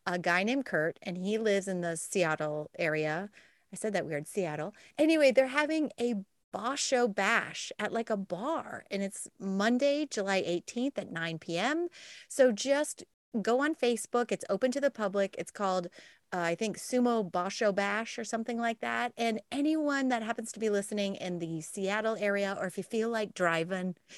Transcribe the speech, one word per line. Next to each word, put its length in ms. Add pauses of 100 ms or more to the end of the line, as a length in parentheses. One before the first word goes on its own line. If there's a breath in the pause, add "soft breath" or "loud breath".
a 120
guy 260
named 220
Kurt, 360
and 140
he 220
lives 300
in 120
the 160
Seattle 840
area. 520 (420 soft breath)
I 40
said 180
that 120
weird, 220
Seattle. 460 (240 soft breath)
Anyway, 340
they're 160
having 420 (100)
a 140 (400)
Basho 580
Bash 680
at, 140
like, 180
a 60
bar, 760
and 120
it's 260 (100)
Monday, 680
July 380
eighteenth 520
at 140
nine 260
P 200
M. 300 (400 loud breath)
So 240
just 520 (380)
go 180
on 140
Facebook. 580
It's 160
open 240
to 80
the 100
public. 480
It's 120
called, 380 (440 soft breath)
uh, 60
I 160
think, 240
Sumo 520
Basho 440
Bash 440
or 60
something 340
like 220
that. 380
And 240 (100)
anyone 560
that 140
happens 300
to 80
be 100
listening 460
in 240
the 200
Seattle 580
area, 400
or 80
if 120
you 60
feel 260
like 240
driving 600 (220 loud breath)